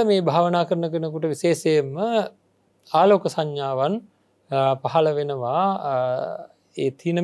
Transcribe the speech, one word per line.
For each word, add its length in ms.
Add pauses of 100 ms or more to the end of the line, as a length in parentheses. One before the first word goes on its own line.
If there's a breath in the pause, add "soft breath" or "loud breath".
මේ 160
භාවනා 440
කරන 240
කෙනෙකුට 360
විශේෂයෙන්ම 680 (960)
ආලෝක 340
සංඥාවන්, 680 (580)
අ, 60 (180)
පහළ 380
වෙනවා. 500 (180)
අ, 120 (800)
ඒ 180
තීන 320